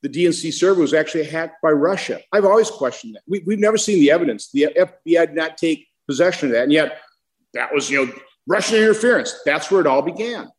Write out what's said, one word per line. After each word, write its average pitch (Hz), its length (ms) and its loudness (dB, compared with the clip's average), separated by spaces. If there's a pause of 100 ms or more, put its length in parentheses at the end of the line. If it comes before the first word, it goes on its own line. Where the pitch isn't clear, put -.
the 139 60 -8
D 147 180 -2
N 165 60 2
C 165 180 -6
server 180 300 2
was 151 140 0
actually 156 320 -2
hacked 160 360 -10
by 160 100 2
Russia. 151 500 0 (100)
I've 196 140 2
always 220 240 4
questioned 120 460 -8
that. - 120 -20
We, 190 180 -4
we've 202 140 -2
never 214 180 2
seen 208 220 0
the 143 120 6
evidence. 151 400 -2
The 143 160 0 (100)
F 180 160 0 (100)
B 165 140 2
I 165 80 4
did 151 100 -8
not 160 220 -6
take 160 300 -4 (200)
possession 151 420 -2
of 120 40 0
that. 117 100 0
And 143 80 0
yet 147 280 0 (540)
that 120 200 -8
was, 135 160 -4
you 135 160 0
know, 120 80 -10 (320)
Russian 208 320 0
interference. 214 560 2 (120)
That's 151 260 -2
where 196 80 4
it 160 80 2
all 139 140 2
began. 214 580 -8